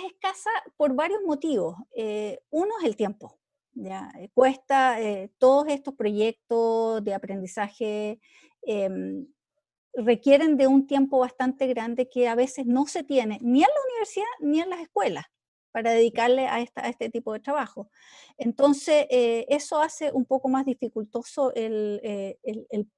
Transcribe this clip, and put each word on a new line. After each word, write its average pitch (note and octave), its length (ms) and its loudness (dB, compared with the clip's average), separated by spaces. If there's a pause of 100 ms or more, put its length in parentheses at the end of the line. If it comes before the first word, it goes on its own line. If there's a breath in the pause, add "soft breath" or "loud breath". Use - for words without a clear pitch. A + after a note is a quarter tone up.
escasa F#4+ 440 -6 (280)
por C#4+ 180 2
varios F4 280 -2
motivos. C#4+ 520 -2 (200)
Eh, G#3+ 440 -6 (100)
uno F4+ 300 -2
es E4+ 60 -2
el A3 100 -2
tiempo, G#3 440 -6 (340)
¿ya? F#3+ 440 -12
Eh, C#4 160 -16
cuesta, C4 680 2
eh, G#3 360 -4
todos C#4 300 6
estos C#4 280 -4
proyectos A3+ 1080 -2
de G3+ 100 -4
aprendizaje, G#3 1040 -6 (420 soft breath)
em, F#3+ 680 -4 (680)
requieren C#4 600 4
de C4+ 120 4
un C4+ 200 6
tiempo C4+ 320 2
bastante B3+ 480 -2
grande A#3+ 420 -2
que B3 180 2
a A#3 80 -2
veces C4 300 0
no C4 220 2
se E4+ 160 -6
tiene, A3+ 380 0
ni A#3+ 180 4
en F#4+ 100 8
la D5 120 0 (100)
universidad G#4+ 340 -4 (140)
ni D4+ 220 2
en F4+ 80 -4
las F4+ 100 -6
escuelas, E4 460 -2 (460)
para A3+ 200 0
dedicarle A#3 560 4
a A#3 140 -2
esta, - 240 -10
a A#3 40 -4
este A#3 200 -6
tipo A#3 240 -8
de G#3+ 60 -8
trabajo. A#3 500 -6 (480 soft breath)
Entonces, C#4+ 720 2
eh, A#3 400 2
eso D4 320 0
hace D#4 300 -2
un B3+ 140 0
poco C4 240 -2
más C4 160 0
dificultoso A#3+ 880 -4
el, G#3+ 500 -4
eh, G3 400 -8
el, G#3+ 280 -8
el, G#3+ 260 -4